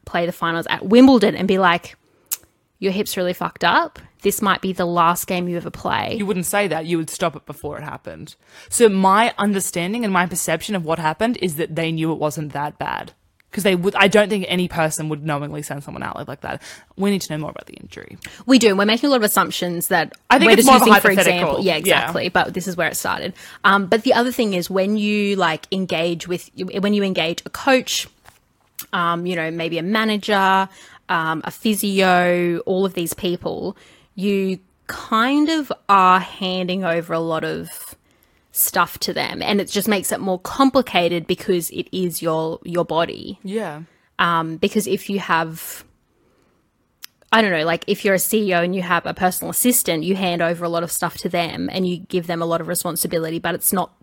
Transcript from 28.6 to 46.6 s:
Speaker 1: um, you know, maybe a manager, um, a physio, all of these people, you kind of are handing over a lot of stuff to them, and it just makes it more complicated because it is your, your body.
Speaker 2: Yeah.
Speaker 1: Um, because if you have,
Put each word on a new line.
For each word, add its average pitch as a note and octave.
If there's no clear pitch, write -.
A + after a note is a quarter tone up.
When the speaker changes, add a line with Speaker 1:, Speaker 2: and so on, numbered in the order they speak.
Speaker 1:
um, E3+
you F3+
know, D#3+
maybe E3
a D#3+
manager, G3
um, D#3+
a -
physio, F3+
all F#3+
of F#3
these E3+
people, F3
you F#3+
kind C#4
of D#4
are F#3
handing F#3
over E3+
a E3
lot D#3+
of D#3+
stuff -
to -
them, -
and G3+
it -
just G3+
makes G3+
it F3+
more F#3
complicated F3+
because F3+
it -
is F3+
your, D#3+
your E3+
body. E3
Speaker 2:
Yeah. F#3
Speaker 1:
Um, E3
because -
if -
you G3
have, E3